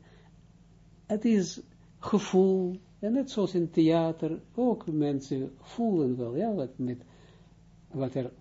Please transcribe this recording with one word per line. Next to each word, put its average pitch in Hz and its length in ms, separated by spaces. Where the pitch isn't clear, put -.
het 214 200
is 202 360
gevoel, 190 800
en 214 140
net 269 180
zoals 185 220
in 170 160
theater, 165 720
ook 233 360
mensen 143 600
voelen 165 560
wel, 120 180
ja, 214 180
wat 135 220
met, 123 220
wat 131 220
er, 127 280